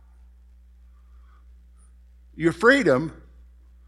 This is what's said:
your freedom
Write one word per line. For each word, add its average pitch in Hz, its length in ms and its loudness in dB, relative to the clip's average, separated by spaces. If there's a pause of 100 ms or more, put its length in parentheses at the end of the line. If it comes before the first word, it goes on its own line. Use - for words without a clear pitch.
(2250)
your 160 180 -2
freedom 180 680 0 (680)